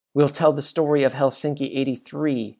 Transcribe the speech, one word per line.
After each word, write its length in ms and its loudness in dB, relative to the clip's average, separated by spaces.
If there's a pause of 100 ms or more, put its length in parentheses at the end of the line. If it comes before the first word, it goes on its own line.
(140)
We'll 160 4
tell 240 2
the 80 -4
story 420 0
of 120 0
Helsinki 600 -2
eighty-three 840 -4